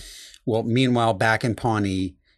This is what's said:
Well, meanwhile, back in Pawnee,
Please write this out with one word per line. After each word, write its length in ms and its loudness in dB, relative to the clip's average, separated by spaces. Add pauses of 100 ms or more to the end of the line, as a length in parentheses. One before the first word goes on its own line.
(460)
Well, 180 0
meanwhile, 500 2
back 320 0
in 100 0
Pawnee, 600 -2 (220)